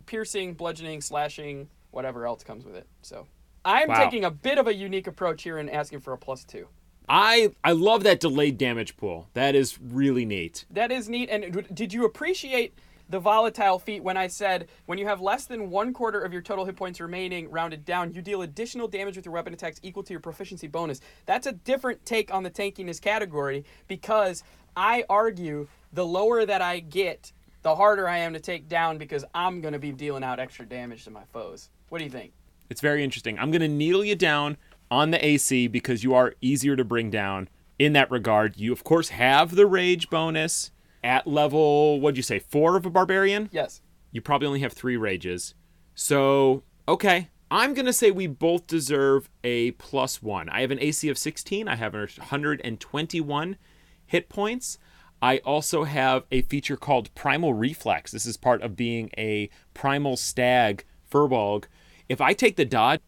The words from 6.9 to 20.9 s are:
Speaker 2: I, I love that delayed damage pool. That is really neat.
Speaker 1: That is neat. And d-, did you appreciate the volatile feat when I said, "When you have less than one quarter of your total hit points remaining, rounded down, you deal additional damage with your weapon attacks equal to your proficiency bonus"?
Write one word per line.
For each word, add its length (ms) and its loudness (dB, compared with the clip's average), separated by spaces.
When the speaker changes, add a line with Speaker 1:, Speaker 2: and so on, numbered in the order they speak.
Speaker 2:
I, 420 6
I 80 8
love 320 6
that 160 8
delayed 380 2
damage 400 -2
pool. 360 -6
That 220 2
is 260 2
really 440 0
neat. 440 -6
Speaker 1:
That 220 0
is 180 -6
neat. 200 -6
And 240 -4
d-, 200 -6
did 200 -6
you 120 0
appreciate 680 -2
the 100 -4
volatile 600 2
feat 240 -10
when 140 -4
I 100 -2
said, 400 -4
"When 140 -8
you 80 -4
have 140 -2
less 240 -2
than 240 -10
one 240 -2
quarter 260 -4
of 140 -8
your 80 -8
total 240 -6
hit 100 -8
points 240 -10
remaining, 500 -8
rounded 360 -8
down, 280 -4
you 80 -14
deal 200 -6
additional 480 -8
damage 260 -8
with 100 -16
your 80 -12
weapon 200 -8
attacks 280 -12
equal 220 -12
to 100 -16
your 60 -10
proficiency 480 -14
bonus"? 320 -6